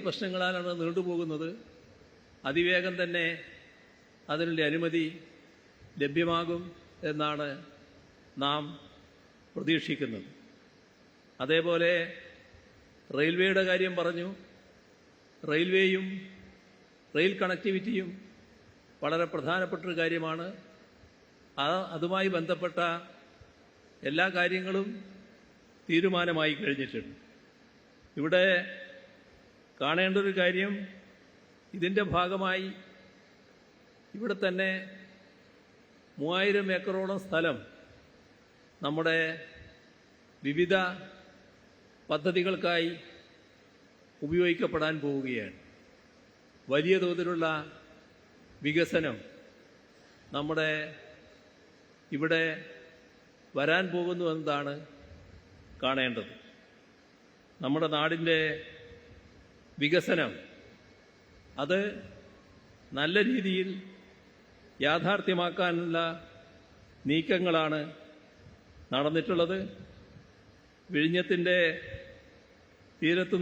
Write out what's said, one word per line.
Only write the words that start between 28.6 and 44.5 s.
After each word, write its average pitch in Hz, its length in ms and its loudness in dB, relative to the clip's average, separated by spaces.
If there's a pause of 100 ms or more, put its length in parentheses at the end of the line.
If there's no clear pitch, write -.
കാണേണ്ട 180 440 2
ഒരു 196 160 0
കാര്യം, 185 320 2 (1080)
ഇതിൻ്റെ 196 260 2 (100)
ഭാഗമായി 190 520 0 (1500)
ഇവിടെ 202 280 -2
തന്നെ 190 260 0 (1500)
മൂവായിരം 190 480 2 (100)
ഏക്കറോളം 190 500 -2
സ്ഥലം 160 300 2 (1300)
നമ്മുടെ 160 340 2 (1300)
വിവിധ 170 280 2 (1400)
പദ്ധതികൾക്കായി 175 840 2 (1300)
ഉപയോഗിക്കപ്പെടാൻ 165 680 2 (100)